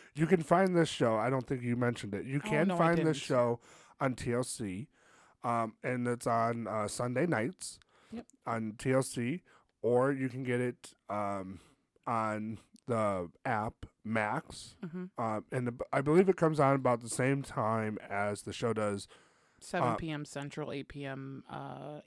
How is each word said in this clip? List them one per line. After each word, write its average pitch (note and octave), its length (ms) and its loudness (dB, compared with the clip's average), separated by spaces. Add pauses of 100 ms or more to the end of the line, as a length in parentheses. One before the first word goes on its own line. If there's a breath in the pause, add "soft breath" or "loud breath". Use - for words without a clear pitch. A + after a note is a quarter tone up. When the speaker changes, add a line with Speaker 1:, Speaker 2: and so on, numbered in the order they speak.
(160 loud breath)
Speaker 1:
you D#3 120 0
can E3+ 160 4
find F3+ 340 4
this D#3+ 120 6
show. A2+ 280 2
I A2+ 140 2
don't C3 160 0
think B2+ 160 -4
you A#2+ 140 0
mentioned A#2+ 380 0
it. F#2+ 120 -4
You C3+ 180 -2
Speaker 2:
Oh, - 40 -6
Speaker 1:
can D3+ 200 4
Speaker 2:
no, F3+ 60 2
I E3+ 40 0
Speaker 1:
find E3 200 6
this D#3 60 2
Speaker 2:
didn't. D#3 120 4
Speaker 1:
show A#2+ 440 2 (400 loud breath)
on C3 140 0
T A#2+ 180 -4
L A#2+ 120 0
C, G#2 440 -6 (560 soft breath)
um, A#2 380 0
and B2 260 -2
it's A#2+ 180 -2
on, A#2 400 2
uh, G#2 220 -2
Sunday B2 380 -2
nights C#3+ 520 -2 (320 loud breath)
Speaker 2:
Yep. A3+ 160 -12 (200)
Speaker 1:
on A2+ 260 -2
T B2+ 200 -2
L C3 100 4
C, C3 400 -4 (380 soft breath)
or B2 320 4
you C3 160 -2
can B2+ 140 -8
get B2 180 0
it, B2 340 -4 (140)
um, G2+ 520 -4 (460 soft breath)
on A2 520 -2 (280)
the G2+ 440 0 (140)
app A2 420 -2 (180)
Max. A2 680 -4 (100)
Speaker 2:
Mm-hmm. F3+ 200 -8 (120)
Speaker 1:
Um, A2 360 -2
and B2 160 0
the, A#2+ 60 -4 (180)
I C3+ 80 2
believe D#3+ 280 6
it F#3 80 6
comes D#3+ 220 2
on C#3 160 6
about B2+ 260 2
the A#2 80 -12
same C3+ 340 2
time A2 540 -2 (120)
as G2+ 340 -2
the G#2 100 -8
show A#2 200 0
does. G#2 380 0
Uh, - 60 -20 (440 soft breath)
Speaker 2:
Seven B2 360 0
P E3 140 -6
M D3 140 -6
Central, C#3+ 480 -8
eight C#3+ 160 -8
P C#3+ 180 -12
M, C3+ 420 -10
uh, C#3 580 -12